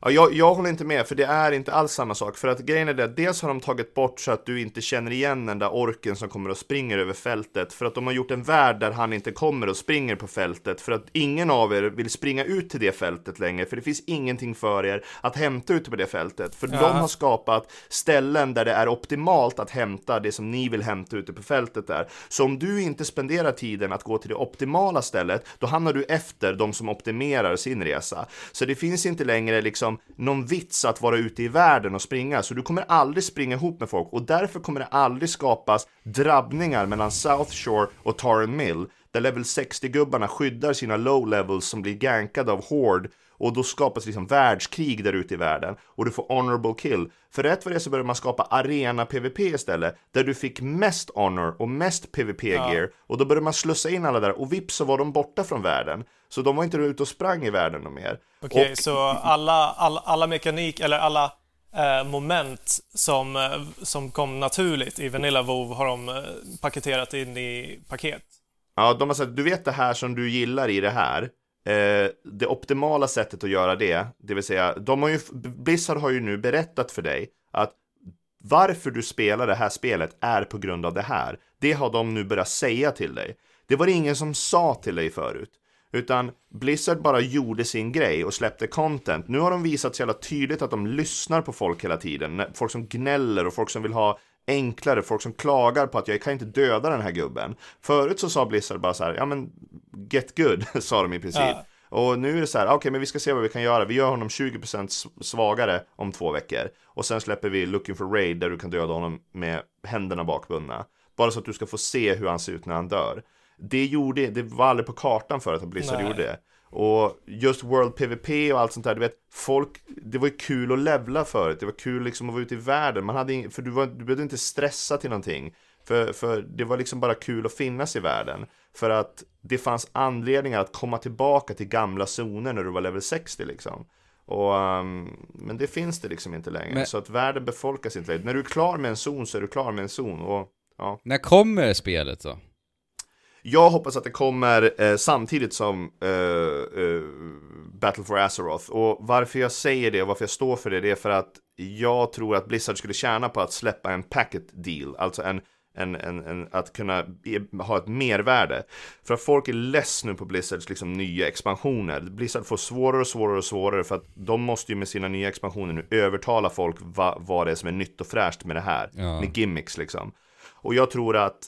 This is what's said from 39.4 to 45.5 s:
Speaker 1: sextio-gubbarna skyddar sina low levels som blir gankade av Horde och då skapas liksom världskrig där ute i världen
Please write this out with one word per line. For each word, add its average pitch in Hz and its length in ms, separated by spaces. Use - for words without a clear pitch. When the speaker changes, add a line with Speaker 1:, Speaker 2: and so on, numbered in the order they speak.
Speaker 1:
sextio-gubbarna 135 840
skyddar 139 440
sina 113 240
low 123 320
levels 98 380
som 107 160
blir 101 120
gankade 113 580
av 95 120
Horde 104 440
och 120 140
då 127 100
skapas 123 440
liksom 104 200
världskrig 123 800
där 101 80
ute 92 220
i - 20
världen 82 400